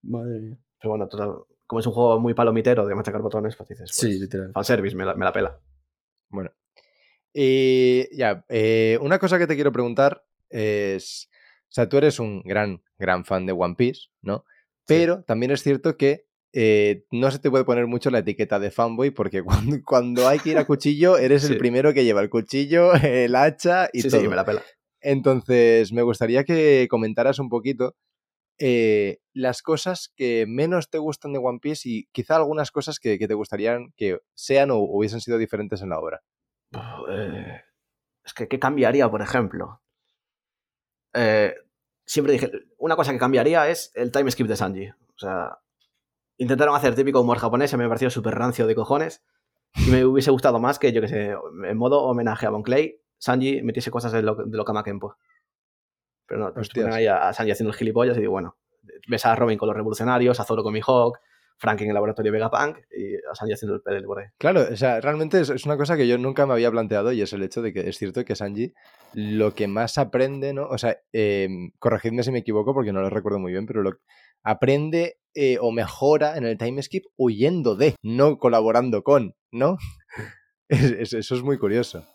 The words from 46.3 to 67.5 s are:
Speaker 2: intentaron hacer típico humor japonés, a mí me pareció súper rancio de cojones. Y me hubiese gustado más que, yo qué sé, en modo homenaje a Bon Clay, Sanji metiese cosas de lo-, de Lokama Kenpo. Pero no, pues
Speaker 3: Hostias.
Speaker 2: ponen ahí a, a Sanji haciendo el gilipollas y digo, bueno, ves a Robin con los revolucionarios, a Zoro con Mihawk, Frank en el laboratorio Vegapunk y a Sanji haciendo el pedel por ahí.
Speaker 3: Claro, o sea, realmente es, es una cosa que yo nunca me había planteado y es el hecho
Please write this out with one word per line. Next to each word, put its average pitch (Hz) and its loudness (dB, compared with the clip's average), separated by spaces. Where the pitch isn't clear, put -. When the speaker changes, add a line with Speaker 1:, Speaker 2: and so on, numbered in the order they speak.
Speaker 2:
intentaron 135 2
hacer 139 2
típico 135 4
humor 120 2
japonés, 120 0
a 131 -2
mí 120 0
me 117 0
pareció 117 0
súper 113 -4
rancio 120 0
de 110 4
cojones. 143 -2
Y 123 4
me 127 6
hubiese 135 4
gustado 127 4
más 135 0
que, 127 4
yo 113 2
qué 107 -2
sé, 104 -4
en 110 -4
modo 131 2
homenaje 120 -2
a 107 0
Bon 104 -4
Clay, 139 -2
Sanji 131 -2
metiese 117 -4
cosas 117 -4
de 113 0
lo-, 107 0
de 110 -8
Lokama 107 -4
Kenpo. 101 -10
Pero 107 -6
no, 101 -6
pues 110 -8
Speaker 3:
Hostias. 113 -2
Speaker 2:
ponen 113 -2
ahí 113 4
a, 92 2
a - -4
Sanji 110 -2
haciendo 107 -2
el - -10
gilipollas 117 0
y 110 0
digo, 101 0
bueno, 90 -6
ves 117 -2
a 117 4
Robin 113 0
con 107 -2
los 104 -2
revolucionarios, 113 0
a 107 -4
Zoro 110 -2
con 107 -4
Mihawk, 120 2
Frank 107 -2
en 104 -2
el 104 -2
laboratorio 104 0
Vegapunk 113 -2
y 101 -10
a - -10
Sanji 107 -6
haciendo 101 -6
el 101 -10
pedel 98 -6
por 101 -8
ahí. 101 -16
Speaker 3:
Claro, 165 2
o 113 -6
sea, 117 0
realmente 151 0
es, 156 0
es 127 -4
una 147 -2
cosa 147 0
que 135 4
yo 120 4
nunca 135 0
me 135 0
había 117 2
planteado 110 0
y 113 -2
es 95 -4
el 98 -4
hecho 107 -6